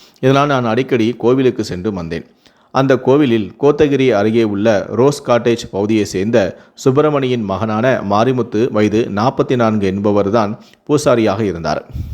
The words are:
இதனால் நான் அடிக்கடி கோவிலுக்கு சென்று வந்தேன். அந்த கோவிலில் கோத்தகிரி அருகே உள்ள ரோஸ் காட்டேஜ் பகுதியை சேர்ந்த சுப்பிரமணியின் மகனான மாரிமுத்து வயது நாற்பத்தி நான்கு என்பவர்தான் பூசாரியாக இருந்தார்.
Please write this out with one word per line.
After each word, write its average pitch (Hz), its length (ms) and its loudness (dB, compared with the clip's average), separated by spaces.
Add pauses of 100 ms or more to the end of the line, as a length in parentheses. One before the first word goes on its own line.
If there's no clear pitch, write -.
(200)
இதனால் 139 280 2
நான் 131 180 0
அடிக்கடி 120 520 0
கோவிலுக்கு 123 460 0
சென்று 101 300 -6
வந்தேன். 82 320 -8 (460)
அந்த 135 260 2
கோவிலில் 123 640 0
கோத்தகிரி 143 500 2
அருகே 110 340 2
உள்ள 104 460 0
ரோஸ் 127 360 0
காட்டேஜ் 117 460 0
பகுதியை 104 340 0
சேர்ந்த 98 520 0 (160)
சுப்பிரமணியின் 135 680 0
மகனான 107 680 -2
மாரிமுத்து 117 640 0
வயது 107 440 0
நாற்பத்தி 135 400 0
நான்கு 107 360 0
என்பவர்தான் 101 640 0 (260)
பூசாரியாக 117 560 0
இருந்தார். 85 460 -4 (280)